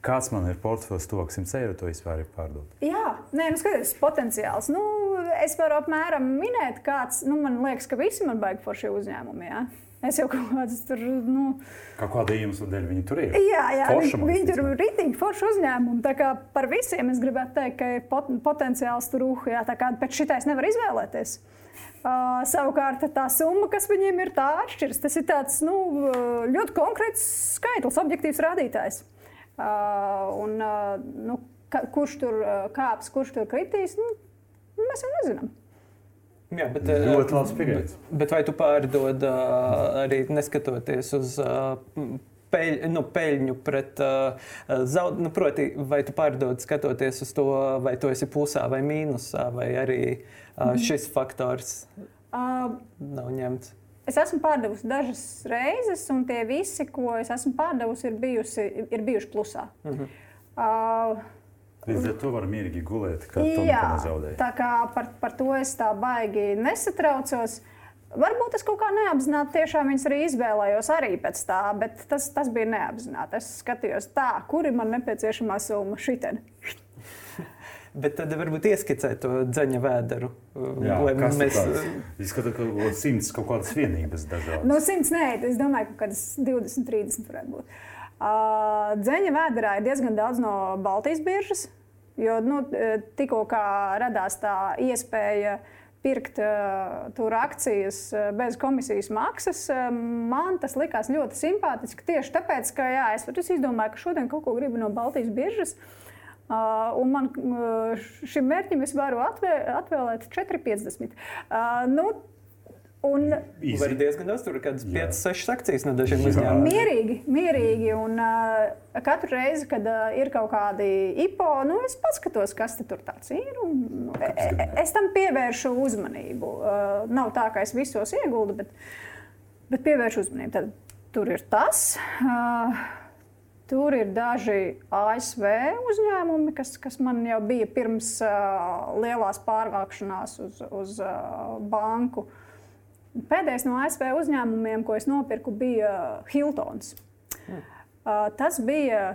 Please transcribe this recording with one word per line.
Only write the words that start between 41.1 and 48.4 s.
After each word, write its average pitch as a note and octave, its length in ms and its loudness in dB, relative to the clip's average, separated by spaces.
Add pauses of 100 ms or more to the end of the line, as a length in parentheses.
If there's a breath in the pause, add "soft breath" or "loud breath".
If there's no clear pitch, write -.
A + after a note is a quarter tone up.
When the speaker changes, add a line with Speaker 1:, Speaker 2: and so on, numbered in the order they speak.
Speaker 3:
uz, C3 240 -2
ā, C3 380 0 (760)
peļ-, D#3+ 340 2
nu, E3 160 0
peļņu C#3 600 2
pret, C3+ 360 -2
ā, C3+ 360 2 (480 loud breath)
zaud-, F3 360 2
nu, E3+ 120 0
proti, D3+ 420 2
vai C#3+ 300 0
tu - 100 -4
pārdod C3 480 2
skatoties C3+ 600 0
uz C3+ 100 -10
to, C#3+ 140 2 (300)
vai B2+ 200 0
tu C3+ 140 2
esi C3 160 -2
plusā C#3+ 420 0